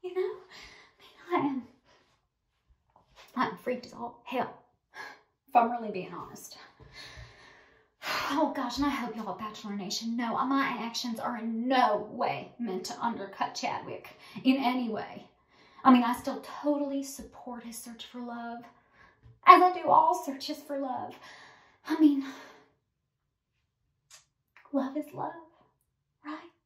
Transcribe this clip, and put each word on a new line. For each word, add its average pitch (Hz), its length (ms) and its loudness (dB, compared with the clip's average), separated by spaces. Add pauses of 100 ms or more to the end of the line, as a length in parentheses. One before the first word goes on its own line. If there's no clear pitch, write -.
you 359 140 -10
know? 381 180 -2 (960)
I 339 60 2
mean, 277 60 2
I 285 40 0
am, 254 160 -4 (1700)
I 247 120 0
am 180 100 -8
freaked - 280 -6
as - 80 -18
all - 320 -14
hell, - 280 -6 (960)
if - 80 0
I'm 233 160 6
really 226 200 -6
being 175 220 -8
honest. - 440 -16 (1400)
<sighs> - 60 -10 (240)
Oh 285 240 2
gosh, 254 220 -4
and 285 80 2
I 285 40 4
hope 233 260 -4
y'all 208 160 -8
at 175 60 -8
Bachelor 214 380 -10
Nation 226 420 -6
know 233 160 -2 (140)
my 269 320 0
actions 226 400 -6
are - 180 -4
in 226 300 -4
no - 440 2
way - 480 -4
meant 190 260 -4
to - 140 -10
undercut 202 540 -6
Chadwick - 640 -8 (260)
in 262 140 4
any 247 320 0
way. - 360 -8 (580)
I 262 80 10
mean, 247 120 10
I 240 100 0
still - 280 -6 (200)
totally 285 420 -2
support - 600 -14
his 233 140 -14
search 233 280 -16
for 247 160 -14
love, 233 380 -10 (840)
as 359 160 12
I 359 120 6
do 349 160 -4
all - 360 6
searches 285 360 -8
for 277 180 -8
love. 269 340 -8 (720)
I 311 140 -2
mean, 285 240 8 (2500)
love 269 260 -4
is 294 160 -8
love, - 200 -8 (920)
right? 302 140 -14 (260)